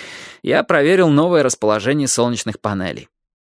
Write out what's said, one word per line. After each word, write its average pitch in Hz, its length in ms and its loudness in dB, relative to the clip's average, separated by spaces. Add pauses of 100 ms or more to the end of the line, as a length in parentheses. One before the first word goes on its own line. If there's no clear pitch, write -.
(420)
я - 200 0
проверил 170 460 2
новое 156 340 2
расположение 120 640 0
солнечных 120 540 -4
панелей. 95 480 -6 (340)